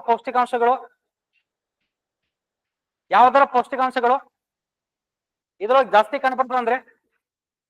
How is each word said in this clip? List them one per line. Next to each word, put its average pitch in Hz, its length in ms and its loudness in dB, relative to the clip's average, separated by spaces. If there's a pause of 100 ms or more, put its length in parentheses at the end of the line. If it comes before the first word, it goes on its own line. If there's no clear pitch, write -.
ಪೌಷ್ಟಿಕಾಂಶಗಳು, 240 640 -2 (2500)
ಯಾವ್ದರ 254 280 4 (100)
ಪೌಷ್ಟಿಕಾಂಶಗಳು 254 600 -2 (1500)
ಇದ್ರೊಳಗೆ 240 320 0
ಜಾಸ್ತಿ 214 280 2
ಕಂಡು 262 160 -2
ಬರ್ತದೆ 254 220 -4
ಅಂದ್ರೆ 240 160 -2 (920)